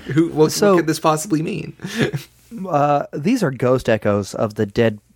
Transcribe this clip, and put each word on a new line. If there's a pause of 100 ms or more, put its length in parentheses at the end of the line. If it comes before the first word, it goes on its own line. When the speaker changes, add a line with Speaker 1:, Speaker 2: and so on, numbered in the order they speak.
Speaker 1:
who,
what,
Speaker 2:
So
Speaker 1:
what
could
this
possibly
mean? (220)
<laughs> (500)
Speaker 2:
Uh,
these
are
ghost
echoes
of
the
dead, (160)